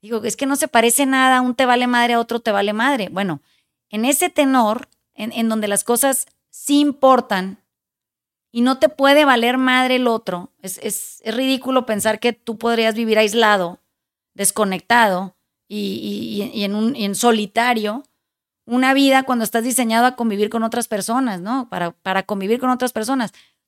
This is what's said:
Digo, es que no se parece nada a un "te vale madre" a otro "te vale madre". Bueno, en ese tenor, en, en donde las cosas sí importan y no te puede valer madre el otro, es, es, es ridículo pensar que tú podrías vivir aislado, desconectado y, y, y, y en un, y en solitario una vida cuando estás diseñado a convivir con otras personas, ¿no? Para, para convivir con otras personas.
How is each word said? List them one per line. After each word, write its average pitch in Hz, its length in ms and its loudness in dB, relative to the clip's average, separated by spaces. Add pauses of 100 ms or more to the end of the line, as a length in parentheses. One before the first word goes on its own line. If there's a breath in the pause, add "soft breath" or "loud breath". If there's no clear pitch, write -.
Digo, 220 220 -6
es 214 140 -6
que 277 100 -4
no 277 80 0
se 294 140 -2
parece 233 380 2
nada 262 320 4
a - 20 2
un 247 160 -2
"te 269 100 2
vale 247 220 2
madre" 240 260 2
a 233 60 2
otro 233 180 -4
"te 233 140 -2
vale 202 200 0
madre". 226 380 0
Bueno, 175 300 -4 (480)
en 214 160 -4
ese 294 240 0
tenor, 262 600 0 (260)
en, 214 180 -10
en 226 160 -2
donde 220 180 -2
las 202 160 -2
cosas 269 440 0 (240)
sí - 300 0
importan 254 800 2 (920)
y 233 80 -4
no 262 180 2
te 302 120 4
puede 285 340 4
valer 247 320 2
madre 254 400 2
el 247 120 2
otro, 190 520 -4
es, 190 220 -10
es, - 420 -10
es 220 100 -6
ridículo 262 520 -2
pensar 214 340 -4
que - 140 -2
tú 220 240 -12
podrías 226 360 -2
vivir 220 240 0
aislado, 208 600 0 (540)
desconectado 196 1000 0 (340)
y, 208 100 -10
y, 208 640 -6
y, 208 180 -6
y 202 40 -2
en 202 100 -4
un, 226 200 0
y 226 120 -4
en 196 80 -4
solitario 226 880 0 (640)
una 254 260 2
vida 269 300 4
cuando 254 200 -2
estás 226 220 -2
diseñado 233 400 2
a 254 120 2
convivir 214 340 -2
con 226 120 -2
otras 226 240 -4
personas, 220 540 -4
¿no? 240 300 -6
Para, 175 220 -6
para 190 320 -4
convivir 208 360 -2
con 254 80 -2
otras 254 240 -2
personas. 226 400 -4 (360 soft breath)